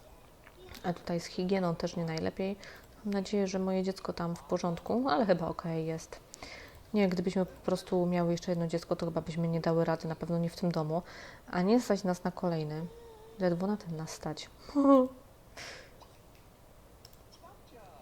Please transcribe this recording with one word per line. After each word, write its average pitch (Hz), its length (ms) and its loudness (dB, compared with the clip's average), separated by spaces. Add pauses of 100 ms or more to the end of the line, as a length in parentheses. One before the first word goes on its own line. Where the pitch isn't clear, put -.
(840)
A 180 100 0
tutaj 175 260 -4
z 165 60 -6
higieną 185 500 0
też 170 200 -4
nie 170 100 -2
najlepiej. 185 500 -2 (500)
Mam 202 80 -2
nadzieję, 202 340 2
że 190 120 -2
moje 190 240 0
dziecko 190 300 -4
tam 170 220 -2
w - 80 -10
porządku, 180 680 0
ale 277 160 4
chyba 175 220 2
okej 160 380 -4
jest. 160 340 -6 (720)
Nie, 202 160 6
gdybyśmy 180 360 2
po - 200 -10
prostu 180 400 2
miały 175 260 4
jeszcze 170 200 0
jedno 170 160 2
dziecko, 165 280 -2
to 170 100 -2
chyba 165 160 -2
byśmy 165 260 -2
nie 165 140 0
dały 165 240 4
rady, 160 220 0
na 160 80 -4
pewno 170 220 -2
nie 170 120 2
w - 60 -8
tym 175 160 2
domu. 160 300 0 (500)
A 180 100 0
nie 220 200 6
stać 196 220 0
nas 180 200 0
na 185 80 -2
kolejny. 160 540 -2 (540)
Ledwo 180 280 2
na 208 100 0
ten 170 180 -8
nas 160 140 -6
stać. - 400 -8 (260)
<laughs> 277 320 10 (3000)